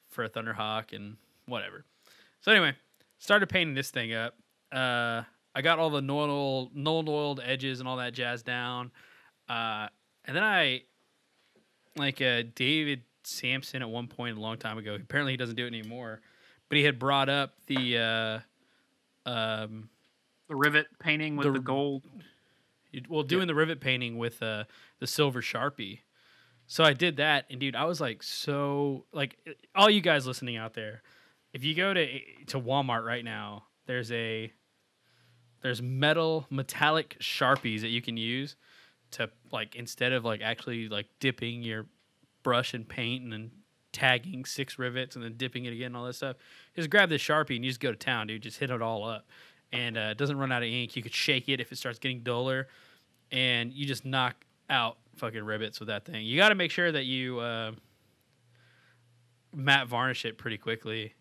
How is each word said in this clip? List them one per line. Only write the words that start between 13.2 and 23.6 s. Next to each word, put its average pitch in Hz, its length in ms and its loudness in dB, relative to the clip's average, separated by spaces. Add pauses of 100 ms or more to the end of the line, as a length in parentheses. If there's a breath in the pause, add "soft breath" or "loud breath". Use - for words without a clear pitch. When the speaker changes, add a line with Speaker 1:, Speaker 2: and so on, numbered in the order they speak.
Speaker 1:
Sampson 131 560 -4
at 117 80 -6
one 120 180 -6
point 120 300 -6
a - 20 -10
long 110 180 -6
time 110 200 -8
ago, 107 180 -8
apparently 135 380 -2
he 131 40 -4
doesn't 120 200 -4
do 123 80 -4
it - 20 -8
anymore, 113 540 -10 (480 soft breath)
but 147 80 4
he 147 80 6
had 135 140 4
brought 135 280 4
up 139 260 2 (120)
the, 127 320 0 (1300)
uh, - 40 -4
um, 110 600 -4 (580)
Speaker 2:
The 151 80 -6
rivet 151 320 4 (120)
painting 151 360 -2
with 143 120 2
Speaker 1:
the 143 60 4
Speaker 2:
the 131 60 0
gold. 135 480 0 (840 soft breath)
Speaker 1:
you, 139 180 -8
well, 156 140 0
doing 170 180 2
Speaker 2:
Yeah. 180 60 0
Speaker 1:
the 160 80 0
rivet 156 260 2